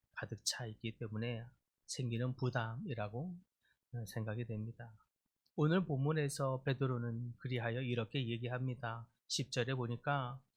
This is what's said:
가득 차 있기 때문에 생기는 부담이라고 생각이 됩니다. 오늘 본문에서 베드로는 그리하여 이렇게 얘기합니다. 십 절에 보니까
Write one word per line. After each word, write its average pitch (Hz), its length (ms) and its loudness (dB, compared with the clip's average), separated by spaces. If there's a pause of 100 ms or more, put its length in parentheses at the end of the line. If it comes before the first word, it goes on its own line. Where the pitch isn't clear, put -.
(140)
가득 - 300 -4
차 - 220 0
있기 110 320 -6
때문에 113 460 -2 (420)
생기는 123 500 0
부담이라고 123 1000 0 (680)
생각이 110 380 -2
됩니다. 113 480 -6 (640)
오늘 170 280 6
본문에서 139 760 2
베드로는 120 760 2
그리하여 120 440 0
이렇게 120 460 0
얘기합니다. 120 760 -2 (220)
십 - 240 -2
절에 127 240 2
보니까 127 680 0 (160)